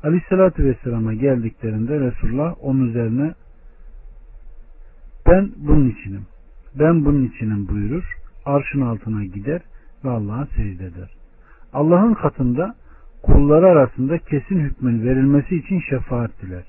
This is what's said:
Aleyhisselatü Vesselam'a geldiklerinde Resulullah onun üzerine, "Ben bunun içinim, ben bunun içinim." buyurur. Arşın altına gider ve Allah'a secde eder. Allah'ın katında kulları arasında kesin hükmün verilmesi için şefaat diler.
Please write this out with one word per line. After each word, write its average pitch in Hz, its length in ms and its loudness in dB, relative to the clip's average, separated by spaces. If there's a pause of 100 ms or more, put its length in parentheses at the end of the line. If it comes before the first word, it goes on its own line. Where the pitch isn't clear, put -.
Aleyhisselatü 175 600 2
Vesselam'a 113 500 -2
geldiklerinde 117 840 -2
Resulullah 135 600 -2
onun 131 280 0
üzerine, 120 460 -2 (1900)
"Ben 196 300 6
bunun 147 320 4
içinim, 98 380 -10 (480)
ben 156 300 2
bunun 143 200 2
içinim." 107 440 -6
buyurur. 107 360 -4 (400)
Arşın 139 360 -2
altına 110 440 -4
gider 101 360 -8 (440)
ve 131 60 -4
Allah'a 113 360 -6
secde 95 400 -6
eder. 87 240 -16 (640)
Allah'ın 175 420 2
katında 143 600 -2 (480)
kulları 151 440 6
arasında 147 520 4
kesin 156 420 -2
hükmün 123 420 -2
verilmesi 135 540 2
için 170 240 -2
şefaat 120 600 -4
diler. 90 260 -12